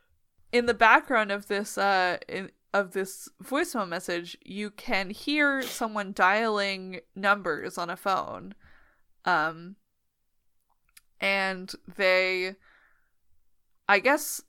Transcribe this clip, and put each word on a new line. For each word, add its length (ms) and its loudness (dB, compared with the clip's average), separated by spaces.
In 140 2
the 80 2
background 580 6
of 160 -4
this, 300 -4
uh, 400 2
in, 240 -8
of 180 0
this 380 -6
voicemail 460 -2
message, 560 -6
you 280 -8
can 380 -4
hear 520 0
someone 500 -6
dialing 880 2
numbers 600 0
on 120 -4
a 60 -6
phone. 600 -4
Um, 540 0
and 500 -2
they, 600 2
I 120 6
guess 500 0